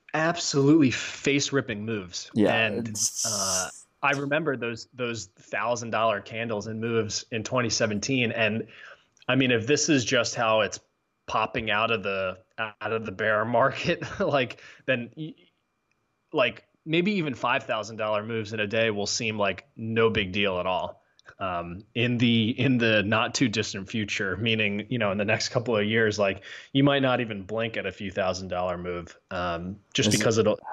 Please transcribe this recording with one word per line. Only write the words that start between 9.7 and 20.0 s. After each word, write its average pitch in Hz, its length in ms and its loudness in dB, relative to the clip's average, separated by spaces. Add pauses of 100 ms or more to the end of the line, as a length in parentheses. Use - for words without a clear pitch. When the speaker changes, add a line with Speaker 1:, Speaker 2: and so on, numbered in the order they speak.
Speaker 1:
is 135 160 4
just 117 300 2
how 110 260 4
it's 98 180 -2 (480)
popping 110 420 -2
out 110 220 2
of 107 120 -2
the, 95 340 -2 (200)
out 110 360 -6
of 110 120 -4
the 107 60 -8
bear 107 340 0
market, 135 560 0 (100)
<laughs> - 80 -12
like, 139 420 0 (240)
then 120 300 -2
y-, 156 180 -10 (1000)
like, 120 320 2 (220)
maybe 175 280 2
even 156 200 0
five 139 300 0
thousand 110 340 -4
dollar 107 260 0
moves 113 300 -4
in 110 80 -4
a 104 60 0
day 113 240 2
will 101 160 -2
seem 110 300 -4
like 98 280 0 (100)
no 113 340 2